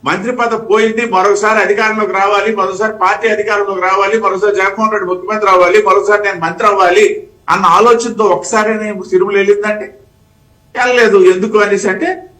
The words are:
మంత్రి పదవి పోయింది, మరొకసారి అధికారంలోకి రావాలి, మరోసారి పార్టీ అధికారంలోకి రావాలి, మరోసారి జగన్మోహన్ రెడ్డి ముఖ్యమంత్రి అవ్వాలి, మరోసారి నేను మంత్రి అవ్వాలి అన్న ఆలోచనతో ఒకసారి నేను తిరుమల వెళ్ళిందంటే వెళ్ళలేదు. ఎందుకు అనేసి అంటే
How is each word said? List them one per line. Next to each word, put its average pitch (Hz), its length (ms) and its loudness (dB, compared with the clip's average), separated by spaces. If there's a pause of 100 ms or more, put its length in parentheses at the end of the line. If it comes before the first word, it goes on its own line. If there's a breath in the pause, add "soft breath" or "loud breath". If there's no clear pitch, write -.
మంత్రి 190 320 -2
పదవి 226 280 -2
పోయింది, 220 360 0 (100)
మరొకసారి 202 500 2
అధికారంలోకి 208 540 -2
రావాలి, 202 320 0 (100)
మరోసారి 196 420 -4
పార్టీ 202 320 0
అధికారంలోకి 202 540 -2
రావాలి, 196 380 0
మరోసారి 190 340 0
జగన్మోహన్ 202 340 0
రెడ్డి 196 160 -4
ముఖ్యమంత్రి 196 440 -4
అవ్వాలి, 180 340 4
మరోసారి 202 400 2
నేను 190 180 -6
మంత్రి 175 240 -2
అవ్వాలి 185 340 2 (500)
అన్న 190 120 0 (120)
ఆలోచనతో 226 480 2 (100)
ఒకసారి 214 360 -2 (120)
నేను 202 280 -8
తిరుమల 202 280 0
వెళ్ళిందంటే 403 480 0 (880)
వెళ్ళలేదు. 240 420 2 (160)
ఎందుకు 208 320 0
అనేసి 202 260 -2
అంటే 320 180 -4 (300)